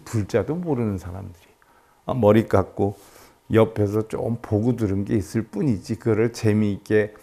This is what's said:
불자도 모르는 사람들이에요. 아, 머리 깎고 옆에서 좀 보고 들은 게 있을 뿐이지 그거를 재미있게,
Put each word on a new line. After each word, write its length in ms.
불자도 500
모르는 440
사람들이에요. 560
아, 80
머리 320
깎고 500
옆에서 540
좀 340
보고 360
들은 280
게 120
있을 260
뿐이지 540
그거를 360
재미있게, 920